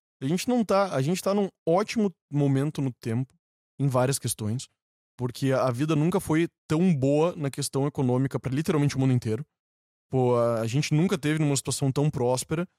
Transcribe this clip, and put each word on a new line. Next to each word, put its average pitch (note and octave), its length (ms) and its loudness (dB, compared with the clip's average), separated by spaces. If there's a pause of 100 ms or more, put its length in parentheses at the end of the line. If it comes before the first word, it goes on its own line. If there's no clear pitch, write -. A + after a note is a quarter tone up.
(240)
a - 20 -2
gente E3+ 240 -2
não A#3+ 160 2
tá, G3 300 2
a C3 80 0
gente E3+ 180 -2
tá G3 140 0
num G3+ 140 0 (180)
ótimo G3+ 440 0 (200)
momento C#3+ 500 0
no C3+ 180 -2
tempo, A#2+ 320 -4 (480)
em C#3 80 0
várias B2+ 300 0
questões, A2+ 500 -6 (480)
porque B2 360 -2
a, B2+ 160 2
a C3 40 0
vida D3+ 240 0
nunca E3+ 240 0
foi D#3+ 280 0 (200)
tão E3+ 280 2
boa D3 400 2
na C#3+ 160 -4
questão C#3 340 -2
econômica C3 540 0
pra B2 120 -6
literalmente C#3+ 440 0
o C3 40 -2
mundo C3 140 2
inteiro. A#2 320 -2 (640)
Pô, B2 260 4
a, A#2 260 2
a A2+ 60 -2
gente C3+ 280 -2
nunca F#3 240 2
teve D3+ 180 0
numa D3 180 0
situação C3+ 360 -2
tão C#3+ 180 2
próspera B2+ 580 -2 (120)